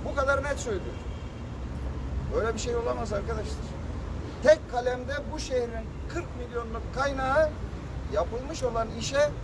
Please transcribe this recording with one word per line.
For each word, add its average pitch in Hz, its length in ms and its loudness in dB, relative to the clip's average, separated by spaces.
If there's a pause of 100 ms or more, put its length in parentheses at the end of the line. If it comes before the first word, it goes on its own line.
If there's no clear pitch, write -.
Bu 311 100 -2
kadar 277 300 4
net 285 160 0
söylüyorum. - 400 -4 (1300)
Böyle 220 200 2
bir - 40 -2
şey 240 180 0
olamaz 233 360 0
arkadaşlar. 208 540 -2 (760)
Tek 302 160 10 (140)
kalemde 247 400 0 (200)
bu 311 60 -4
şehrin 233 480 0 (280)
kırk 339 120 -4 (120)
milyonluk 233 440 -4 (120)
kaynağı 269 560 4 (640)
yapılmış 247 480 0
olan 226 260 2 (120)
işe 403 300 4 (140)